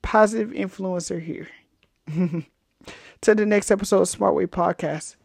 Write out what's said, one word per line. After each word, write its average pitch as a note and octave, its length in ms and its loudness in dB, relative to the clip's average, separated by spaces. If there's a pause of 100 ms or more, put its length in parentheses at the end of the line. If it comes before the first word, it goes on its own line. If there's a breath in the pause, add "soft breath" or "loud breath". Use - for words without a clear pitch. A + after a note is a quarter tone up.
Positive G#3+ 480 2
influencer F#3 720 -6
here. D#3+ 280 -10 (580)
<laughs> D#3+ 400 -2 (720 loud breath)
To G#3+ 120 6
the G#3 120 4
next G#3 260 2
episode G3 300 2
of F3+ 80 2
Smart G3 260 0
Way F#3 100 0
Podcast. E3+ 800 -4